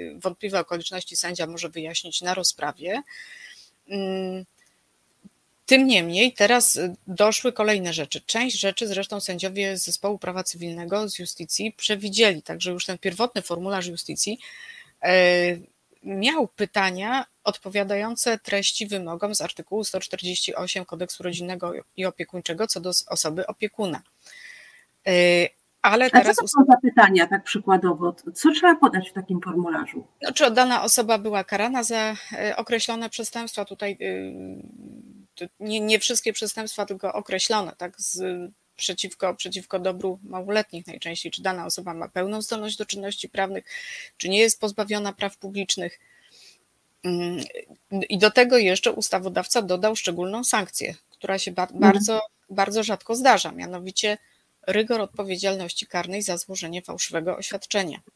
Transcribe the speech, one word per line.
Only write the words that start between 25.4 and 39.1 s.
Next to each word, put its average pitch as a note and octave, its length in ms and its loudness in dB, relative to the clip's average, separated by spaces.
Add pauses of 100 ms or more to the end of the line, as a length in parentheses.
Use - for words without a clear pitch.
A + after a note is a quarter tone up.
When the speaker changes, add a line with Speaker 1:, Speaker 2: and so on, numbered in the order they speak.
Speaker 1:
ale A3 240 6
Speaker 2:
A B3+ 40 2
Speaker 1:
teraz G#3+ 260 8
Speaker 2:
co A#4+ 40 0
to - 40 2
Speaker 1:
ustawa C4+ 200 8
Speaker 2:
są C4 80 10
za B3 40 10 (120)
pytania, F#3+ 380 8
tak G3 180 0
przykładowo? F3 720 2 (200)
Co D#4 180 6
trzeba D#4+ 220 8
podać G#3+ 360 4
w - 20 -20
takim F#3 280 -4
formularzu? E3+ 680 -4 (160)
Speaker 1:
No, - 100 -4
czy C4 180 6
dana B3 320 4
osoba A3 360 4
była G3+ 260 -2
karana A#3 380 -2
za, A3 340 -2 (160)
e, G#3+ 240 -4
określone A3+ 540 -4
przestępstwa? A#3 540 -6
Tutaj, G3+ 360 -8
y, F#3+ 340 -6 (1000)
to F3 100 -14 (160)
nie, G#3+ 200 -4
nie G#3+ 180 4
wszystkie A3+ 340 0
przestępstwa, G#3+ 540 -6
tylko F#3+ 260 -6
określone, G#3 680 -2
tak, F3+ 220 -10
z, - 220 -6 (540)
przeciwko, F#3 580 -4